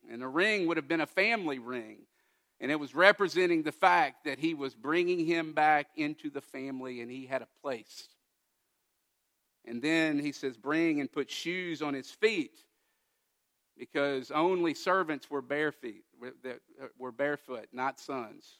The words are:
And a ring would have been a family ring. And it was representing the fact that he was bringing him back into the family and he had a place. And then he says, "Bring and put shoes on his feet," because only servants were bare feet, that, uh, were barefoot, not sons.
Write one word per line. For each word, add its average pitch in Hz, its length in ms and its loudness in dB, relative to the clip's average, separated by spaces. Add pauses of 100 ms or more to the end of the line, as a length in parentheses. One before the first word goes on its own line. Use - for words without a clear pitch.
(100)
And 117 120 -8
a 131 60 -6
ring 185 380 2
would 165 100 0
have 143 120 -6
been 160 120 2
a 151 60 0
family 190 520 0
ring. 113 480 -10 (560)
And 131 80 -2
it 151 60 0
was 139 180 -8
representing 175 680 6
the 151 100 -2
fact 175 520 4
that 135 140 -4
he 160 140 0
was 139 220 -6
bringing 170 500 0
him 160 300 0
back 151 420 4
into 156 320 -4
the 139 140 -10
family 131 580 -8
and 117 100 -10
he 131 140 -10
had 131 160 -4
a 113 80 -16 (140)
place. - 520 -10 (1500)
And 117 160 -8
then 156 380 2
he 143 140 -2
says, 131 260 -6
"Bring 151 420 2
and 135 100 -4
put 143 200 -4
shoes 170 500 -4
on 147 140 -2
his 131 160 -10
feet," 208 520 0 (1160)
because 139 520 -2
only 165 440 2
servants 180 560 -2
were 143 100 -4
bare 143 320 -2
feet, 110 320 -14 (380)
that, 123 180 -10 (180)
uh, 135 100 -14 (100)
were 127 140 -10
barefoot, 135 600 -4
not 131 260 -4
sons. 113 600 -12